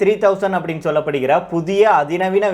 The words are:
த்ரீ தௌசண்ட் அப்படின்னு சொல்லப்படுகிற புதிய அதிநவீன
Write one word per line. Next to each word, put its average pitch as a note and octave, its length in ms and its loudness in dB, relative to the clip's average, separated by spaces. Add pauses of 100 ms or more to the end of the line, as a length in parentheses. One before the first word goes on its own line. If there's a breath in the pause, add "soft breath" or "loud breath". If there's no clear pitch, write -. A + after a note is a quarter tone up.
த்ரீ G3+ 120 2 (100)
தௌசண்ட் F#3+ 360 0
அப்படின்னு D#3+ 280 -8
சொல்லப்படுகிற C#3+ 460 0 (200)
புதிய G3 380 2 (100)
அதிநவீன F#3 520 -2